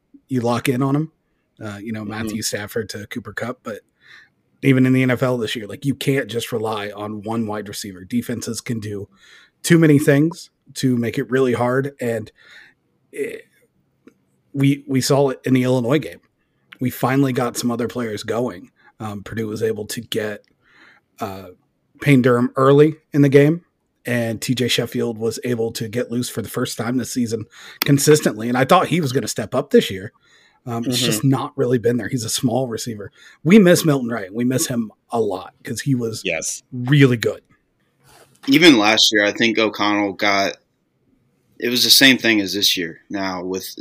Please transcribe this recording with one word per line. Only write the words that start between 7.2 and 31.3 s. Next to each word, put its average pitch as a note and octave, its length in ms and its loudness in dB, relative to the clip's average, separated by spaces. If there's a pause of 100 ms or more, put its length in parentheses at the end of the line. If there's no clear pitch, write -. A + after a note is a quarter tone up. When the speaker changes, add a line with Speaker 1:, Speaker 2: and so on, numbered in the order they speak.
Speaker 1:
one A2+ 240 -4
wide G#2 220 -8
receiver. G2 360 -12
Defenses A#2 580 -6
can A2+ 180 -6
do G#2 280 -10 (540)
too F3 160 4
many D#3 220 6
things D3 500 2 (260)
to B2+ 220 0
make A#2 200 -4
it B2 120 -4
really B2+ 240 2
hard. B2 480 -2
And A#2 300 -6 (800)
it, - 340 -10 (1080)
we, C#3 360 0
we C3 120 0
saw C#3 300 2
it - 160 -6
in B2+ 80 2
the B2+ 100 4
Illinois B2+ 360 2
game. - 220 -10 (580)
We B2+ 100 -2
finally C3 440 0
got A#2+ 220 -2
some A#2+ 160 -4
other A#2 160 -4
players A2 360 -8
going. G#2+ 480 -6 (280)
Um, G#2 240 -10
Purdue A2 240 -6
was G#2+ 160 -6
able G#2+ 240 -4
to - 140 -8
get, G#2+ 420 -6 (760)
uh, F#2+ 300 -10 (520)
Payne C3+ 200 6
Durham B2 340 2
early C#3+ 420 6 (160)
in D3 80 4
the C#3+ 80 6
game, D3 340 4 (420)
and A#2 360 -4
T B2+ 140 -2
J A#2+ 120 0
Sheffield A#2 500 -2
was A2 260 -4
able A2+ 300 -2
to A2+ 140 -8
get A#2+ 240 -6
loose A#2+ 180 -4
for A#2+ 120 -6
the G2+ 80 -12
first - 280 -6
time A#2+ 200 -4
this A#2 140 -4
season A2+ 340 -4 (400)
consistently. C#3+ 640 2
And B2 80 0
I C3 80 2
thought F3+ 220 4
he E3+ 140 0
was C#3 100 -2
gonna A#2+ 160 -2
step - 260 -8
up B2+ 160 -4
this - 220 4
year. G2 200 -12 (540)
Um, A#2 200 -8
it's B2 120 -2
Speaker 2:
Mm-hmm. A#2+ 80 0
Speaker 1:
just A2 200 0
not C3+ 320 0